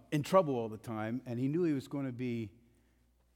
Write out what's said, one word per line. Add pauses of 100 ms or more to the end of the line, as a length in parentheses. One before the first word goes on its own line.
(100)
in
trouble
all
the
time,
and
he
knew
he
was
gonna
be, (840)